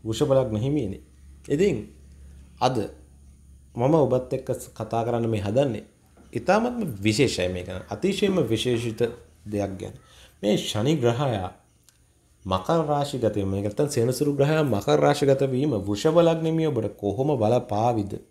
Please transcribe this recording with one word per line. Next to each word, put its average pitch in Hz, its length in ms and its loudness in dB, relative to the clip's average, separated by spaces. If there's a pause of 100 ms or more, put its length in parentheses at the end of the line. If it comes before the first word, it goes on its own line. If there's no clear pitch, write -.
වෘෂභ 113 320 0
ලග්න 123 240 2
හිමියනි. 120 420 -2 (460)
ඉතින් 165 320 2 (800)
අද 127 200 2 (920)
මම 127 240 2
ඔබත් 127 380 2
එක්ක - 180 -6
ස-, - 200 -6
කතා 113 340 -4
කරන්න 117 240 -2
මේ 107 140 -2
හදන්නේ 117 420 -2 (480)
ඉතාමත්ම 233 500 0 (160)
විශේෂයි 107 500 2
මේක 90 200 -6
නම්. 92 180 -10
අතිශයින්ම 196 560 0
විශේෂිත 113 580 -2 (420)
දෙයක් 101 340 -4
ගැන. 98 180 -12 (420)
මේ 202 200 0
ශනි 127 400 0
ග්‍රහයා 117 540 0 (920)
මකර 95 420 0
රාශිගත 139 480 0
වීම, 98 140 -2
මේක 98 160 -2
නැත්තම් 143 240 -2
සෙනසුරු 131 460 0
ග්‍රහයා 147 300 2
මකර 135 360 0
රාශිගත 139 460 2
වීම 135 320 0
වෘෂභ 104 420 2
ලග්නෙමිය 160 460 2
ඔබට 120 300 -2
කොහොම 101 400 -2
බලපාවිද? 113 760 0 (180)